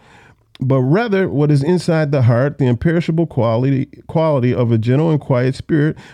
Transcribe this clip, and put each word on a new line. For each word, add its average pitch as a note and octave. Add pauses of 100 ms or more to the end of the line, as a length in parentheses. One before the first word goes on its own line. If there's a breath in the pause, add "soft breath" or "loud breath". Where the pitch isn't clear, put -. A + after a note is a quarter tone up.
(600 soft breath)
but C3
rather F#3+
what D3
is C#3+
inside D#3+
the C#3+
heart, B2
the C#3
imperishable D#3+
quality, B2+ (220)
quality D3
of A#2+
a A#2
gentle C3
and D3+
quiet C3
spirit, D3+ (160 loud breath)